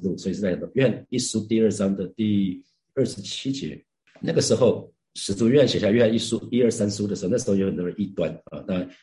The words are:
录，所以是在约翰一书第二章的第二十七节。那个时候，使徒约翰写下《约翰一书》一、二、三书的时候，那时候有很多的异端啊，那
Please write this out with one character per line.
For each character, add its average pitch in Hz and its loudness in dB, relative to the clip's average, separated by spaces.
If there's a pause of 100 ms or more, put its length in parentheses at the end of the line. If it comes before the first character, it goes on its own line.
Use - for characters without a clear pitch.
录， 90 -2
所 - -4
以 87 -2
是 98 -6
在 92 0 (160)
约 131 4
翰 101 -6
一 127 -2
书 113 -2
第 110 2
二 110 4
章 98 0
的 95 -4
第 101 -2 (320)
二 135 2
十 - -6
七 - -6
节。 - -8 (380)
那 - -2
个 165 2
时 - 2
候， 110 2 (260)
使 - -4
徒 113 2
约 135 6
翰 127 6
写 113 0
下 101 2
《约 120 4
翰 110 4
一 117 2
书》 113 -4
一、 120 2
二、 117 4
三 104 0
书 104 -2
的 98 -2
时 92 -6
候， 90 0
那 120 2
时 - -2
候 101 4
有 95 2
很 90 -2
多 90 -4
的 87 -4
异 101 -4
端 82 -4 (140)
啊， 73 -14
那 90 -2 (140)